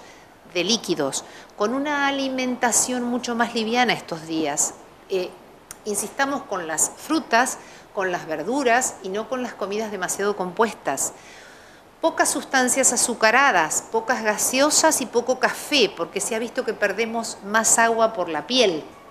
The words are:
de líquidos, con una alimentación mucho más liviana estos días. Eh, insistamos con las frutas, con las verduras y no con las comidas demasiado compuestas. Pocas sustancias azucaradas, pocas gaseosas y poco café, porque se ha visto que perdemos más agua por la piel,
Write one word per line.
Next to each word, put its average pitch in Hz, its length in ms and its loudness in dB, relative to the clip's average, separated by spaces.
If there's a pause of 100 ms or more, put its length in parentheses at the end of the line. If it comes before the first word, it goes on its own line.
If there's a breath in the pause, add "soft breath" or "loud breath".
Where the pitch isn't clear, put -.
(560 loud breath)
de 175 80 2
líquidos, 160 600 0 (320 loud breath)
con 220 200 0
una 285 320 0
alimentación 254 960 0
mucho 240 320 -2
más 233 180 0
liviana 226 400 2
estos 160 320 -6
días. 156 480 -2 (360)
Eh, 180 200 -2 (560)
insistamos 226 580 -4
con 185 220 -6
las 156 320 0
frutas, 233 600 0 (340 loud breath)
con 185 180 -2
las 151 160 -6
verduras 233 720 0
y 196 80 -8
no 214 180 -6
con 254 140 -6
las 233 120 -8
comidas 208 380 -6
demasiado 196 440 -2
compuestas. 185 800 -2 (880 loud breath)
Pocas 330 280 2
sustancias 254 640 2
azucaradas, 220 1000 2
pocas 226 300 0
gaseosas 277 800 2
y 226 60 -4
poco 240 320 0
café, 233 560 2
porque 170 260 -6
se - 140 -4
ha 220 40 -2
visto 240 240 -4
que 220 100 -4
perdemos 220 720 -4
más 220 360 2
agua 226 340 4
por 170 160 -2
la 151 160 -4
piel, 202 380 4 (280)